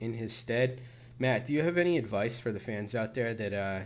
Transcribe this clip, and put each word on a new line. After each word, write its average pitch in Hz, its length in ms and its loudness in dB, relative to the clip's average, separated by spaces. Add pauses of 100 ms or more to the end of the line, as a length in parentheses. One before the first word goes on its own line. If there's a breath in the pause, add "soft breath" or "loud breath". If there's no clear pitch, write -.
in 113 140 -4
his 113 200 -4
stead. 127 460 0 (400 loud breath)
Matt, 127 260 2
do 147 80 -2
you 151 80 4
have 170 160 2
any 175 200 6
advice 110 420 0
for 113 140 -2
the 101 60 -6
fans 107 360 -4
out 110 200 -2
there 117 180 0
that, 107 200 -2
uh, 98 320 -2